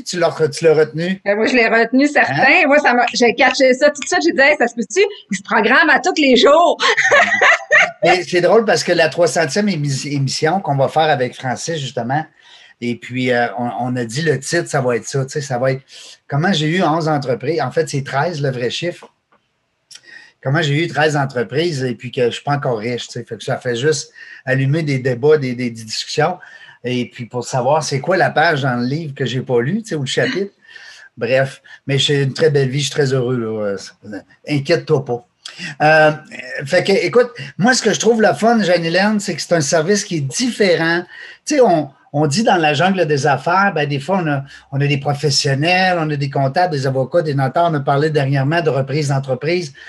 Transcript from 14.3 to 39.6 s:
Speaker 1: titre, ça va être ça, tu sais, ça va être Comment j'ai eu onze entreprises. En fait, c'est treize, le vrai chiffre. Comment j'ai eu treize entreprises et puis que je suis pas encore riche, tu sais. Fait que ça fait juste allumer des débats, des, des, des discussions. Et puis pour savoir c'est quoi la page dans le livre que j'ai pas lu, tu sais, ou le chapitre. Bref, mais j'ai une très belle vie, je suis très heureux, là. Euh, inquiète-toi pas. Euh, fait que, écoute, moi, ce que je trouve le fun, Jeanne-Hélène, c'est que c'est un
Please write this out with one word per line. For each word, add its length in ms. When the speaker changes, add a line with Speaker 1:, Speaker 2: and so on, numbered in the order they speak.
Speaker 1:
titre, 300
ça 140
va 160
être 100
ça, 160
tu 80
sais, 100
ça 160
va 140
être 100
Comment 240
j'ai 160
eu 160
onze 240
entreprises. 540
En 100
fait, 160
c'est 160
treize, 380
le 100
vrai 180
chiffre. 440
Comment 180
j'ai 220
eu 40
treize 280
entreprises 720
et 100
puis 160
que 140
je 60
suis 120
pas 120
encore 240
riche, 280
tu 60
sais. 100
Fait 140
que 60
ça 140
fait 200
juste 340
allumer 400
des 160
débats, 380
des, 180
des, 140
des 140
discussions. 540
Et 260
puis 160
pour 200
savoir 380
c'est 160
quoi 180
la 120
page 320
dans 180
le 60
livre 300
que 100
j'ai 160
pas 200
lu, 200
tu 80
sais, 60
ou 60
le 60
chapitre. 440
Bref, 440
mais 100
j'ai 260
une 100
très 180
belle 180
vie, 100
je 60
suis 60
très 220
heureux, 240
là. 380
Euh, 140
inquiète-toi 580
pas. 200
Euh, 300
fait 180
que, 80
écoute, 380
moi, 160
ce 80
que 120
je 60
trouve 220
le 120
fun, 280
Jeanne-Hélène, 580
c'est 160
que 60
c'est 140
un 60